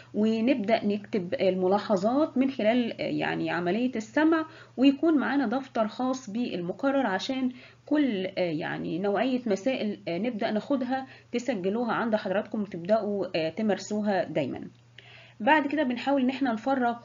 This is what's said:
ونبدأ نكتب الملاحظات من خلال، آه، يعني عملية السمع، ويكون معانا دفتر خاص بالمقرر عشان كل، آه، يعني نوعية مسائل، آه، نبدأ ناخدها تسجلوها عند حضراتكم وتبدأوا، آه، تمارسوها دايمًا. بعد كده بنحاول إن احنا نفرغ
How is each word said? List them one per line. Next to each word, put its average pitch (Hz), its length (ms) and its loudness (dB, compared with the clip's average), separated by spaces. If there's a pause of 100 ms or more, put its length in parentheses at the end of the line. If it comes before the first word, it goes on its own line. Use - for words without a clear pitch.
(140)
ونبدأ 220 720 2
نكتب 202 480 -2
الملاحظات 202 1040 2
من 269 140 2
خلال، 226 500 0
آه، - 20 -2
يعني 156 460 -2
عملية 180 460 0
السمع، 311 500 2 (320)
ويكون 277 400 4
معانا 247 300 0
دفتر 240 400 -2
خاص 254 420 -4
بالمقرر 233 800 -2
عشان 254 440 -2 (340)
كل، 254 400 2
آه، - 160 -4
يعني 165 580 -4
نوعية 220 460 0
مسائل، 208 600 -2
آه، 170 100 -2
نبدأ 226 340 -2
ناخدها 262 560 -2 (240)
تسجلوها 226 600 -2
عند 214 220 0
حضراتكم 208 460 -2
وتبدأوا، 196 640 -2 (100)
آه، 160 140 0
تمارسوها 208 760 0
دايمًا. 147 440 -4 (720)
بعد 285 280 4
كده 302 160 0
بنحاول 269 380 0
إن 247 80 2
احنا 262 240 0
نفرغ 240 520 0